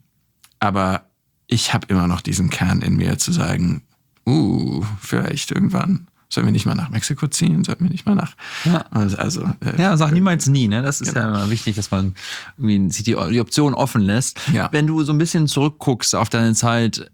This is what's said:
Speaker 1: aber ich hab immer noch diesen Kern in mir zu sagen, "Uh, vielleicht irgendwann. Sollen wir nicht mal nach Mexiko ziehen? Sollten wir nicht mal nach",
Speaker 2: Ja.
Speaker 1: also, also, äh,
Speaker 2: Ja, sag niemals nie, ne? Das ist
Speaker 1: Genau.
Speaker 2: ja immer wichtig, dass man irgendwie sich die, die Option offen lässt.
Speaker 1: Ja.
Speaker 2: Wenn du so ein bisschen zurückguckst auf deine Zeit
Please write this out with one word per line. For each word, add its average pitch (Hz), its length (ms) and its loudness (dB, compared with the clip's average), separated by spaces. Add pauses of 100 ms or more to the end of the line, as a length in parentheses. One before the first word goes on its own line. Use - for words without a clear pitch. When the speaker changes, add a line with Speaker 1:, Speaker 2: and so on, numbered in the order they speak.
(600)
Speaker 1:
aber 95 460 0 (400)
ich - 280 0
hab - 180 -2
immer 90 160 4
noch 85 140 0
diesen - 280 0
Kern 92 320 0
in 92 160 0
mir 90 200 0
zu - 140 -2
sagen, 92 520 -2 (420)
"Uh, 98 580 0 (160)
vielleicht - 520 -4
irgendwann. - 560 0 (220)
Sollen 117 160 -2
wir 107 60 4
nicht 107 140 2
mal 113 100 0
nach 160 140 -4
Mexiko 139 380 -4
ziehen? 165 360 0
Sollten - 220 -2
wir 180 60 2
nicht - 140 -6
mal 208 100 2
nach", - 180 -4 (320)
Speaker 2:
Ja. 175 260 2
Speaker 1:
also, 104 240 0
also, - 260 -4 (200)
äh, - 200 -2
Speaker 2:
Ja, 185 140 4
sag 151 160 2
niemals 175 360 2
nie, 135 200 4
ne? 107 140 0
Das 139 180 -2
ist 127 140 -4
Speaker 1:
Genau. 113 140 0
Speaker 2:
ja 107 160 -2
immer 101 60 -2
wichtig, 110 280 -2
dass 104 140 -6
man 95 240 0 (420)
irgendwie 101 340 2
sich - 140 -6
die, 113 100 2 (160)
die 120 80 2
Option 143 340 2
offen 127 280 0
lässt. 104 360 0 (140)
Speaker 1:
Ja. 90 220 2
Speaker 2:
Wenn 151 140 2
du 160 160 0
so 147 100 0
ein 147 40 4
bisschen 160 300 2
zurückguckst 139 680 0
auf 107 120 2
deine 113 260 2
Zeit 117 600 0